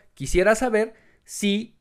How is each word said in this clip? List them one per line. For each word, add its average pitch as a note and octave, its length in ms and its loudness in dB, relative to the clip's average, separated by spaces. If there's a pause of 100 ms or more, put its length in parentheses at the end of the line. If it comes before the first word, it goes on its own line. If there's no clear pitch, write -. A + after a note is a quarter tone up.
(160)
Quisiera F3+ 400 2
saber A3 400 -2 (280)
si G#3 580 -4